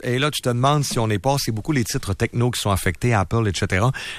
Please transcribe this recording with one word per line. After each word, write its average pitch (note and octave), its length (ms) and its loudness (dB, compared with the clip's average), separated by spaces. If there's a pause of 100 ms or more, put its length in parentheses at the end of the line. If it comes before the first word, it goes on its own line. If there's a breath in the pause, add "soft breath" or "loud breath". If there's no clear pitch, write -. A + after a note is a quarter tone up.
Et B2 160 0
là, D3 120 0
tu - 100 -6
te B2+ 80 0
demandes C#3 340 2
si - 160 -2
on A2+ 80 2
n'est G#2 100 2
pas, C3+ 220 2
c'est A#2 140 -2
beaucoup G#2+ 180 -2
les B2+ 140 2
titres - 280 -2
techno A#2+ 380 0
qui - 80 -4
sont G#2 120 0
affectés, G2 420 0
Apple, A2 340 2
et F#2 100 -2
cetera. G#2 360 2 (260 loud breath)